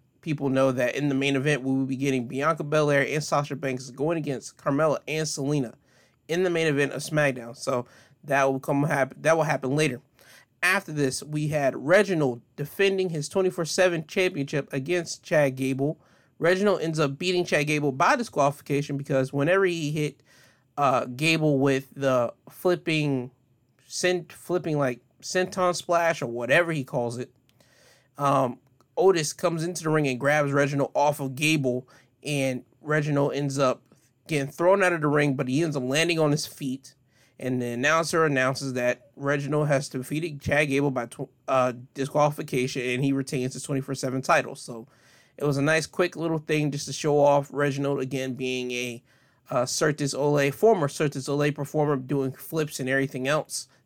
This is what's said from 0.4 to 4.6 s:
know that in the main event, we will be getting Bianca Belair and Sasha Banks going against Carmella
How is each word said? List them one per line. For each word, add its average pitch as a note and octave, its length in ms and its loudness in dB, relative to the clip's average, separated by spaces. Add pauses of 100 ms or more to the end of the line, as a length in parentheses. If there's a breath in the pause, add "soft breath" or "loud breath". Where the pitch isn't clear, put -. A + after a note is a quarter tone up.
know C3+ 200 4
that B2 240 0
in C#3+ 140 0
the C#3 60 0
main C#3 200 0
event, C#3 280 0
we C3 100 -2
will C3+ 140 0
be C3 100 -4
getting B2+ 320 -2
Bianca D3 340 -2
Belair D3 460 2
and D3 160 -4
Sasha C#3+ 320 -2
Banks C3 320 -6
going D3 300 -2
against C#3+ 400 -8
Carmella C#3+ 400 0 (100)